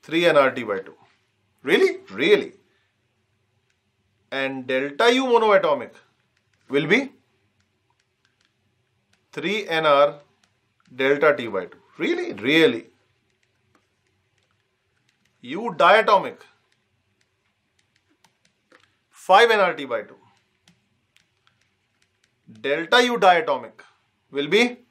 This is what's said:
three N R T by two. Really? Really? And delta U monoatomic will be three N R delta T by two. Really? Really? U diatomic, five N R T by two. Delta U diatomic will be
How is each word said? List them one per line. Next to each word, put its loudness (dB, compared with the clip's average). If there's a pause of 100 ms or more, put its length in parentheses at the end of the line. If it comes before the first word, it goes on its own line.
three -4
N 4
R 4
T -10
by -6
two. -18 (680)
Really? 0 (140)
Really? -2 (1800)
And -8
delta 0
U -2
monoatomic 0 (800)
will -2
be 0 (2250)
three -8
N -4
R 4 (760)
delta 2
T -10
by -6
two. -20 (200)
Really? -6
Really? 0 (2500)
U -10
diatomic, 2 (2750)
five 2
N 0
R 0
T -10
by -8
two. -20 (2500)
Delta 0
U -2
diatomic 0 (480)
will -6
be 0 (140)